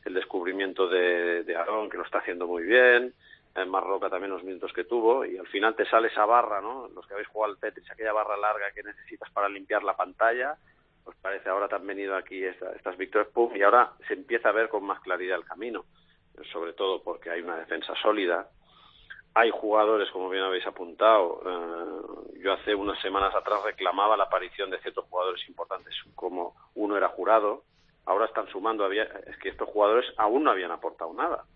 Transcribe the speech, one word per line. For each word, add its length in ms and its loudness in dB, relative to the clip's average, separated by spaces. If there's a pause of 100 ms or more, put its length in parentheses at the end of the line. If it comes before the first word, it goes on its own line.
el 80 -8
descubrimiento 720 -2
de, 560 2
de 120 -4
Aarón, 340 -2
que 80 -10
lo 60 -6
está 160 -4
haciendo 260 -6
muy 180 -4
bien, 500 6 (420)
en 140 -4
Marroca 400 0
también 220 -4
los 120 -8
minutos 300 -8
que 100 -4
tuvo, 420 2
y 120 -6
al 100 -12
final 280 2
te 140 0
sale 200 4
esa 160 2
barra, 360 4
¿no? 320 -10
Los 140 -20
que 60 -16
habéis 160 -10
jugado 240 -2
al 60 -16
Tetris, 300 -10
aquella 220 -6
barra 260 0
larga 280 0 (100)
que 80 -14
necesitas 480 -18
para 180 -2
limpiar 340 -2
la 120 -2
pantalla, 600 0 (460)
pues 180 -20
parece 280 -6
ahora 180 0
te 80 -4
han 120 -6
venido 280 -4
aquí 280 -6
esta, 300 -6
estas 240 -8
victorias, 360 0
pum, 220 2
y 80 2
ahora 300 6 (140)
se 60 -2
empieza 360 0
a 20 4
ver 180 2
con 160 -2
más 140 -4
claridad 380 -4
el 80 -8
camino, 400 -10 (680)
sobre 220 -6
todo 280 -2
porque 300 -8
hay 100 -4
una 140 -6
defensa 440 -8
sólida, 500 2 (840)
hay 180 6
jugadores, 600 2
como 180 -6
bien 140 -2
habéis 240 -2
apuntado, 800 4
eh, 960 -8
yo 100 2
hace 220 0
unas 260 -4
semanas 320 0
atrás 300 0
reclamaba 540 2
la 80 4
aparición 440 -2
de 120 -6
ciertos 240 -8
jugadores 420 -4
importantes, 480 -10 (180)
como 420 -6 (200)
uno 220 0
era 100 4
Jurado, 560 2 (420)
ahora 200 2
están 240 -4
sumando, 340 -2
había, 200 0
es 340 -10
que 120 -8
estos 200 -8
jugadores 360 4 (120)
aún 260 2
no 80 4
habían 200 -2
aportado 420 -8
nada. 320 -4 (100)